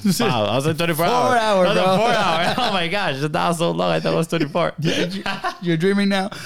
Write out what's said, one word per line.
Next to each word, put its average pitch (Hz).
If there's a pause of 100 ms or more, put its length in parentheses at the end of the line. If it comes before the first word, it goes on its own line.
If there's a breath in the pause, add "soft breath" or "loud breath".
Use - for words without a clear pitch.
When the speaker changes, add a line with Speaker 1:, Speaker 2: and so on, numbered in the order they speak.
Speaker 1:
<laughs> 175
Speaker 2:
Wow, 123
I 104
was 135
like, 160
Twenty-four 170
Speaker 1:
Four 233
Speaker 2:
hour. 247
Speaker 1:
hour, 214
Speaker 2:
That 208
was -
a 180
Speaker 1:
bro. 185
Speaker 2:
four 226
hour. 190
<laughs> 247
Oh -
my 170
gosh, 165
that 151
was 170
so 170
long. 175
I 160
thought 165
it -
was 165
twenty-four. 160
Speaker 1:
<laughs> -
Yeah, 170
you, 196 (380)
you're 170
dreaming 202
now. 196 (160)